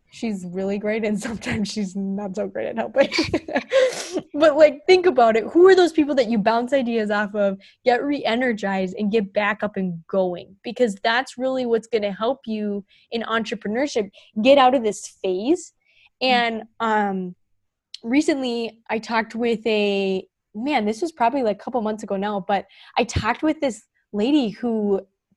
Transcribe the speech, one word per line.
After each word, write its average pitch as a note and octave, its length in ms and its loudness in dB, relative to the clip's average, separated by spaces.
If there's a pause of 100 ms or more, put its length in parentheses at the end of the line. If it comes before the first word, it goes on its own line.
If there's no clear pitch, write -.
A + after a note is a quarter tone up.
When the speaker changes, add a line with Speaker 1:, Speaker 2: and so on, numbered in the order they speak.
(120)
Speaker 1:
she's G3+ 320 -6
really F#3+ 340 -4
great G#3+ 260 -4
and G#3 160 -2
<laughs> B3 80 -6
sometimes A3+ 440 -4
she's G3 240 -6
not G3 400 -6
so G3+ 100 -4
great G#3+ 220 -6
at A3+ 80 -8
helping. C4 380 0
<laughs> - 60 0 (1120)
But, D4 220 4
like, D4 300 4
think F#4 200 6
about A#3+ 300 4
it. G#3+ 80 0
Who F4 240 6
are F#4+ 60 10
those F4 180 4
people D4 240 0
that A#3+ 120 2
you A#3 80 0
bounce A#3 360 0
ideas A#3 380 0
off G#3 240 -2
of, G3 240 0 (260)
get A#3+ 180 4
re-energized, G#3+ 960 -2
and G#3 140 -2
get G#3+ 200 0
back G#3 300 -2
up G#3 140 -4
and F3+ 320 -4
going? F#3 560 -4
Because A3+ 320 -2
that's A#3 420 -2
really C4 260 -2
what's A3+ 220 0
gonna G#3 240 -2
help A3+ 340 -4
you G#3 400 -4 (280)
in A3+ 100 -4
entrepreneurship, A3+ 880 -4 (320)
get C#4 160 8
out B3+ 160 6
of C4 80 2
this - 240 -4 (160)
phase. G3+ 500 -2 (500)
Speaker 2:
Mm. B3+ 60 2
Speaker 1:
And, A#3 340 2 (180)
um, G3+ 560 -2 (640)
recently B3 800 -2 (100)
I A3 80 -2
talked A3 360 -4
with A3+ 300 0
a, G3+ 640 0 (280)
man, A#3+ 320 -2
this A3 160 -4
was E4 100 -2
probably, C#4+ 300 0
like, G#3 180 -2
a - 40 -18
couple B3+ 160 -4
months G#3+ 220 -4
ago G3+ 140 -6
now, G3+ 240 -4
but G3 260 -2 (320)
I A#3+ 60 4
talked A#3 380 -4
with D#4 180 0
this C4+ 240 -4 (280)
lady A#3+ 360 2
who G#3 540 -2 (340)